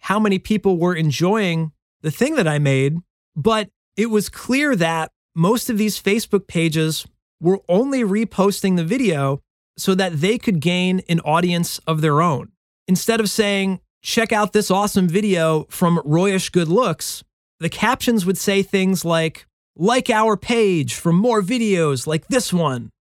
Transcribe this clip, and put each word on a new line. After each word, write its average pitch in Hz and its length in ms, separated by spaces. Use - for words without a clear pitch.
how 196 180
many 202 200
people 196 400
were 175 160
enjoying 165 800
the 151 100
thing 294 260
that 185 120
I 147 100
made, 143 400
but 214 340
it 214 100
was 214 220
clear 277 480
that 165 360
most 190 340
of 220 100
these 214 220
Facebook 202 460
pages 160 600
were 190 280
only 254 340
reposting 196 760
the 170 80
video 160 580
so 196 180
that 180 260
they 208 180
could 185 220
gain 180 480
an 165 120
audience 175 680
of 160 140
their 151 200
own. 165 320
Instead 220 320
of 202 100
saying, 196 500
"Check 226 300
out 208 200
this 208 180
awesome 190 380
video 165 600
from 170 280
Royish 185 520
Good 170 180
Looks," 190 540
the 165 80
captions 226 580
would 190 120
say 196 240
things 190 420
like, 165 420
"Like 247 340
our 220 260
page 190 580
for - 180
more 214 300
videos 180 640
like 156 220
this 247 240
one." 135 380